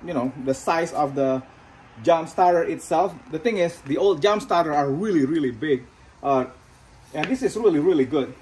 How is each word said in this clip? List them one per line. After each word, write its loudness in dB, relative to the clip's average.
you -8
know, -2
the -2
size -2
of -2
the 0
jump 2
starter 4
itself. -2
The -8
thing -2
is, -2
the -4
old 2
jump 2
starter 0
are 2
really, 0
really 0
big, -2
uh, 0
and -4
this -4
is -2
really, 4
really 4
good. -2